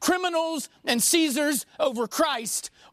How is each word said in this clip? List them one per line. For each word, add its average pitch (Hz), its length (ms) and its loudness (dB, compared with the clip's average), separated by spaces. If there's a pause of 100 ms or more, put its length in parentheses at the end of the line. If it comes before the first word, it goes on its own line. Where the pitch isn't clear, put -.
criminals 330 680 0 (160)
and 240 160 0
Caesars 294 640 2 (120)
over 240 300 0
Christ. 247 640 -2 (220)